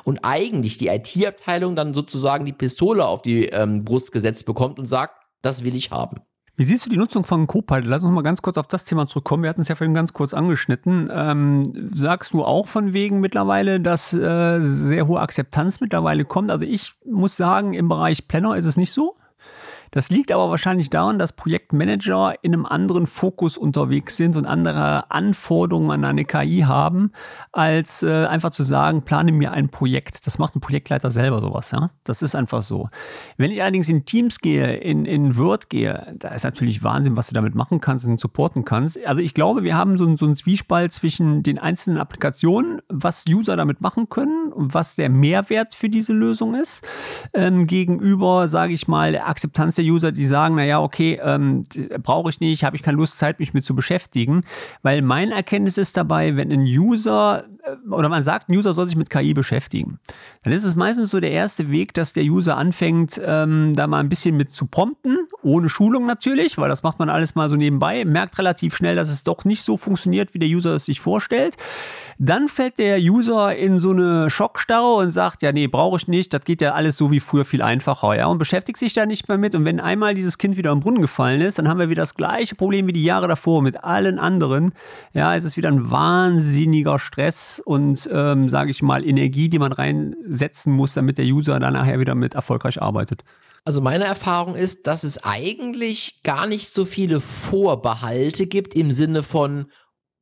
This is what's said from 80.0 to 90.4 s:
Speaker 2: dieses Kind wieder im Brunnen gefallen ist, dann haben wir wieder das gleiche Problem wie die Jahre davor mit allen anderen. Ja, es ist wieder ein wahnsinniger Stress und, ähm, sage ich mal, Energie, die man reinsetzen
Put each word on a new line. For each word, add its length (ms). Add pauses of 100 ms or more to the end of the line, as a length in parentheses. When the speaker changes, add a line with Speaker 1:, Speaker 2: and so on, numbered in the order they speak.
Speaker 2:
dieses 240
Kind 180
wieder 140
im 80
Brunnen 240
gefallen 380
ist, 180
dann 80
haben 140
wir 80
wieder 140
das 120
gleiche 400
Problem 320
wie 60
die 100
Jahre 240
davor 360
mit 200
allen 380
anderen. 540 (380)
Ja, 220
es 100
ist 120
wieder 120
ein 220
wahnsinniger 1080
Stress 640
und, 480
ähm, 360
sage 220
ich 100
mal, 240
Energie, 440
die 100
man 140
reinsetzen 1000